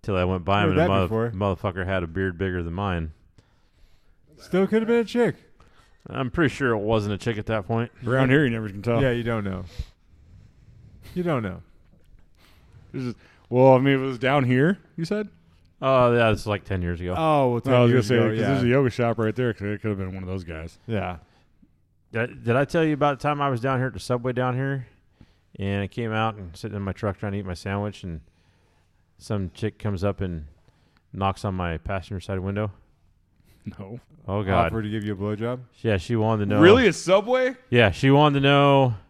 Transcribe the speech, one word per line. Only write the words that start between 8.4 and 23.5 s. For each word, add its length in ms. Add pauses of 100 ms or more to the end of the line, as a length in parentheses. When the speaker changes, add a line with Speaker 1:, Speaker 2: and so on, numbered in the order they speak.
Speaker 3:
you 60
never 180
can 140
tell. 180
Speaker 2:
Yeah, 120
you 100
don't 220
know. 200 (1500)
You 80
don't 200
know. 200 (1300)
Speaker 3:
This 120
is, 100 (340)
well, 260
I 40
mean, 160
if 60
it 60
was 120
down 260
here, 340 (180)
you 80
said? 240 (540)
Speaker 1:
Oh, 320
yeah, 160
it's 160
like 180
ten 180
years 180
ago. 160
Speaker 2:
Oh, 360
well, 80
ten 120
Speaker 3:
No, 60
I 40
was 80
gonna 60
Speaker 2:
years 100
Speaker 3:
say, 100
Speaker 2:
ago, 140
Speaker 3:
'cause 80
Speaker 2:
yeah. 140
Speaker 3:
there's 100
a 60
yoga 220
shop 280
right 160
there. 180
'Cause 100
it 200
could 80
have 80
been 160
one 80
of 60
those 160
guys. 420
Speaker 2:
Yeah. 320 (960)
Speaker 1:
Did, 320
did 120
I 80
tell 200
you 100
about 240
the 40
time 200
I 80